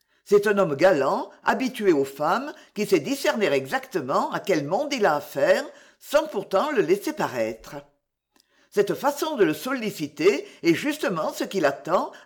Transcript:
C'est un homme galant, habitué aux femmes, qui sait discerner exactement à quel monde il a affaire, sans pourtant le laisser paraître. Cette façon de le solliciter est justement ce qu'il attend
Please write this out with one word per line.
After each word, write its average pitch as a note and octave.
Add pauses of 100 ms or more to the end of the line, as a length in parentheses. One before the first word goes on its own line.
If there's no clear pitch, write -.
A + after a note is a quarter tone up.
(260)
C'est G3+
un G#3
homme E3
galant, E3+ (120)
habitué A3
aux C#3
femmes, F#3+ (220)
qui G#3
sait E3
discerner A3+
exactement D#3
à F3+
quel D3+
monde B3+
il A3
a D#3
affaire, E3 (340)
sans D#4
pourtant G#3+
le A#3+
laisser G3
paraître. B2 (960)
Cette G3+
façon D4
de G#3+
le -
solliciter A3 (160)
est E3
justement C#4
ce C4+
qu'il G3
attend - (140)